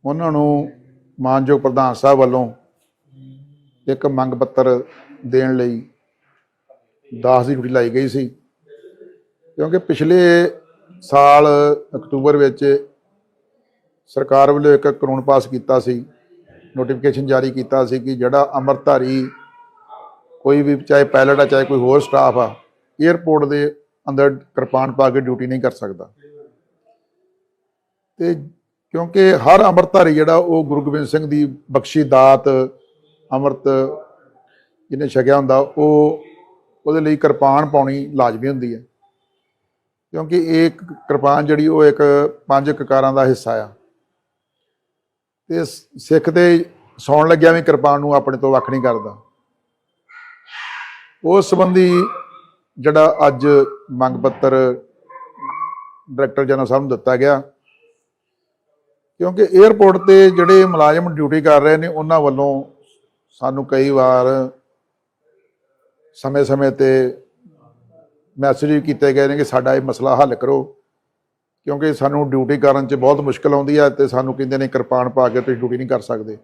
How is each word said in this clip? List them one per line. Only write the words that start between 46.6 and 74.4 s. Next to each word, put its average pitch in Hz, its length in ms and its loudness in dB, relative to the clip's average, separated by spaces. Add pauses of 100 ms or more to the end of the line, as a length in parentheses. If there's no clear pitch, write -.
ਸੌਣ 151 300 2
ਲੱਗਿਆ 165 240 4
ਵੀ 165 100 0
ਕਿਰਪਾਨ 143 380 0
ਨੂੰ 147 140 -2
ਆਪਣੇ 135 240 -2
ਤੋਂ 135 140 -2
ਵੱਖ 127 180 -2
ਨਹੀਂ 131 120 -6
ਕਰਦਾ। 110 340 -4 (2000)
ਉਸ 180 260 0
ਸੰਬੰਧੀ 185 400 2 (880)
ਜਿਹੜਾ 151 380 2 (100)
ਅੱਜ 135 200 -2 (460)
ਮੰਗ 127 300 -4
ਪੱਤਰ 135 320 -2 (1600)
ਡਾਇਰੈਕਟਰ 135 340 -2
ਜਨਰਲ 135 220 -2
ਸਾਹਿਬ 135 160 0
ਨੂੰ 139 80 -8
ਦਿੱਤਾ 127 260 -2
ਗਿਆ, 135 240 0 (1800)
ਕਿਉਂਕਿ 180 340 0
ਏਅਰਪੋਰਟ 196 520 6
ਤੇ 190 240 8
ਜਿਹੜੇ 185 360 4
ਮੁਲਾਜ਼ਮ 165 480 0
ਡਿਊਟੀ 151 260 -2
ਕਰ 147 220 6
ਰਹੇ 156 140 4
ਨੇ, 160 100 -6
ਉਹਨਾਂ 156 340 -2
ਵੱਲੋਂ 139 440 -2 (760)
ਸਾਨੂੰ 131 260 -6
ਕਈ 135 240 0
ਵਾਰ 127 360 2 (1900)
ਸਮੇਂ-ਸਮੇਂ 139 540 -2
ਤੇ 135 160 0 (1500)
ਮੈਸੇਜ 139 340 -2
ਵੀ 151 100 2
ਕੀਤੇ 143 340 -2
ਗਏ 139 140 2
ਨੇ 143 80 -4
ਕਿ 147 80 -2
ਸਾਡਾ 131 300 -2
ਇਹ 135 80 0
ਮਸਲਾ 135 340 -2
ਹੱਲ 131 180 2
ਕਰੋ, 135 280 -2 (1040)
ਕਿਉਂਕਿ 147 280 -4
ਸਾਨੂੰ 143 360 -2
ਡਿਊਟੀ 131 280 -2
ਕਰਨ 139 280 2
'ਚ 135 100 -4
ਬਹੁਤ 139 240 2
ਮੁਸ਼ਕਲ 143 340 -2
ਆਉਂਦੀ 143 240 0
ਹੈ 147 120 4
ਤੇ 139 180 0
ਸਾਨੂੰ 127 260 -4
ਕਹਿੰਦੇ 135 240 -6